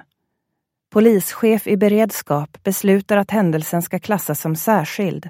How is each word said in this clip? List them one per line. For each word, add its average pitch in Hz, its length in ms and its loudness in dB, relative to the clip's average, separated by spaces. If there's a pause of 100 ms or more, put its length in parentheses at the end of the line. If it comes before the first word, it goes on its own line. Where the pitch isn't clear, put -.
(880)
Polischef 220 800 2
i 208 100 2
beredskap 208 840 0
beslutar 196 540 0
att 196 140 0
händelsen 170 500 0
ska 180 180 -6
klassas 180 420 -4
som 160 140 -4
särskild 165 760 -2